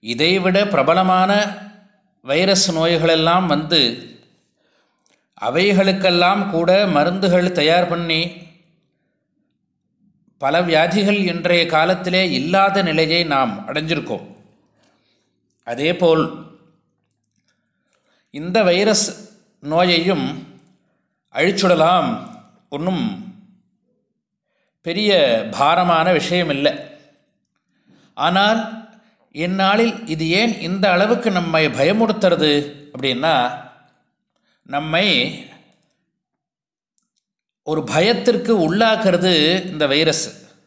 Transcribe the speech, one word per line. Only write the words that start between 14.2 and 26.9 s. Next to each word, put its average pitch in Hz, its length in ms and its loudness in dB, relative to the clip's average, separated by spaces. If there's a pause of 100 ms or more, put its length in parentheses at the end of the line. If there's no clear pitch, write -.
அதேபோல் 156 880 -2 (1800)
இந்த 180 320 -2
வைரஸ் 190 760 0 (240)
நோயையும் 165 840 -2 (880)
அழிச்சுடலாம், 170 960 0 (400)
ஒண்ணும் 143 680 -6 (1500)
பெரிய 165 720 0
பாரமான 165 600 2
விஷயம் 170 380 0
இல்லை. 143 220 0 (1400)